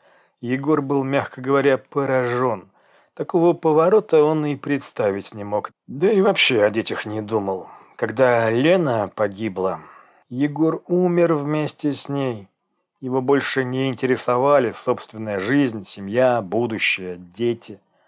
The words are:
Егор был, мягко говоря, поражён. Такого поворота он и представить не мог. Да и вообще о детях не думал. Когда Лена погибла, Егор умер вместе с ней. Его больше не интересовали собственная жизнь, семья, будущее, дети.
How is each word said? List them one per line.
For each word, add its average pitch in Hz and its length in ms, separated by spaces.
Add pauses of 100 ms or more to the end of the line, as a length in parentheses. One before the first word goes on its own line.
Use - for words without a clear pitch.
(400)
Егор 139 440
был, 139 200
мягко 135 380
говоря, 135 380
поражён. 123 920 (460)
Такого 170 380
поворота 160 720
он 151 220
и 147 100
представить 107 800
не 104 100
мог. 101 280 (160)
Да 160 240
и 202 100
вообще 143 420
о 107 60
детях 107 380
не 107 160
думал. 98 460 (260)
Когда 117 560
Лена 131 640
погибла, 95 640 (480)
Егор 147 560
умер 175 480
вместе 147 580
с 127 160
ней. 127 400 (540)
Его 131 220
больше 135 400
не 131 260
интересовали 127 840
собственная 110 640
жизнь, 113 460
семья, 120 580
будущее, 95 760
дети. 104 600 (280)